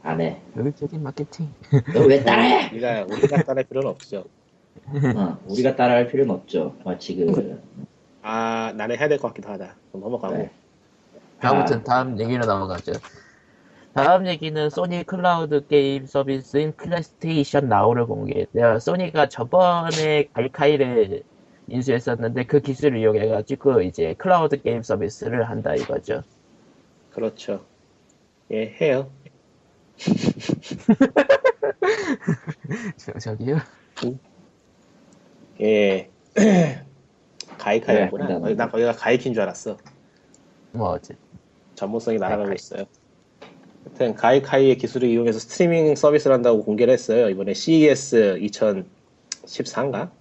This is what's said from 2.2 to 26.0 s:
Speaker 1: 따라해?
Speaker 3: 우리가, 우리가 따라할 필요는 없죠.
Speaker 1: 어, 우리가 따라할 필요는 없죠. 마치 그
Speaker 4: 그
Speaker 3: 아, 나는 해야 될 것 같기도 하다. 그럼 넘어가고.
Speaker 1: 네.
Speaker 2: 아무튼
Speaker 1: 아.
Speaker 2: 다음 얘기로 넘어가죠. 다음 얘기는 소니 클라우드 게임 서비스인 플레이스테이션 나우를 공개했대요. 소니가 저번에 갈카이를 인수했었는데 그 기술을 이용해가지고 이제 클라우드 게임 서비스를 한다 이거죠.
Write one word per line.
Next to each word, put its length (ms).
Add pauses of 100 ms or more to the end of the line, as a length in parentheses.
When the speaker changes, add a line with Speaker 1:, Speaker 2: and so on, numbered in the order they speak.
Speaker 1:
따라해? 500
Speaker 3:
우리가, 360
우리가 360
따라할 200
필요는 240
없죠. 380 (880)
Speaker 1:
어, 220 (100)
우리가 260
따라할 340
필요는 260
없죠. 400 (100)
마치 320
그 160
Speaker 4:
그 300 (600)
Speaker 3:
아, 540
나는 220
해야 100
될 100
것 100
같기도 200
하다. 280 (140)
그럼 140
넘어가고. 320
Speaker 1:
네. 140 (920)
Speaker 2:
아무튼 380
Speaker 1:
아. 60
Speaker 2:
다음 360
얘기로 240
넘어가죠. 480 (1000)
다음 320
얘기는 440
소니 340
클라우드 600
게임 400
서비스인 680
플레이스테이션 920
나우를 380
공개했대요. 720
소니가 500
저번에 1080
갈카이를 880 (460)
인수했었는데 760
그 160
기술을 380
이용해가지고 840
이제 360
클라우드 440
게임 200
서비스를 640
한다 260
이거죠. 480 (880)